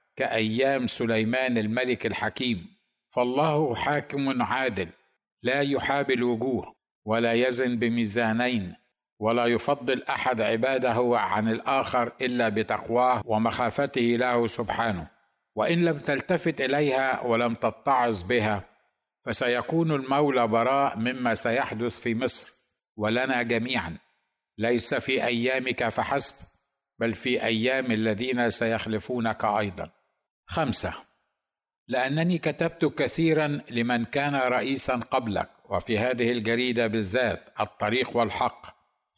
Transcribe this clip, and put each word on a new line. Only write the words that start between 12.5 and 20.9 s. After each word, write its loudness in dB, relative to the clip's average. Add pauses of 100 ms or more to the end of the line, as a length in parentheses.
ومخافته 0
له 2
سبحانه. -2 (480)
وإن 2
لم 0
تلتفت -2
إليها 2
ولم 2
تتعظ 0
بها، 0 (580)
فسيكون 0
المولى 2
براء 2